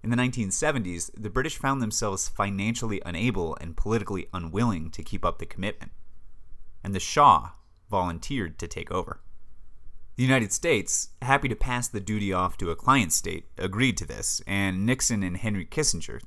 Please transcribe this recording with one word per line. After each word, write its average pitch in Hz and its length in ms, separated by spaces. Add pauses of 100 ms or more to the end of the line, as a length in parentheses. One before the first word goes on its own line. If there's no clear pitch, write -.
In 113 80
the 120 60
nineteen 120 340
seventies, 95 640
the 107 160
British 131 260
found 135 240
themselves 107 480
financially 101 760
unable 90 560
and 80 160
politically 104 580
unwilling 87 560
to - 120
keep - 220
up 85 140
the - 80
commitment, 104 460 (920)
and 98 100
the 92 60
Shah 113 500 (400)
volunteered 90 680
to 82 100
take - 220
over. 90 300 (960)
The 123 100
United 127 260
States, - 580 (120)
happy 135 260
to 127 80
pass 123 320
the 104 120
duty 101 320
off 90 260
to 85 120
a 82 60
client 123 360
state, 85 340 (100)
agreed 104 420
to - 80
this, - 400
and 98 380
Nixon 117 380
and 90 140
Henry 101 300
Kissinger, - 600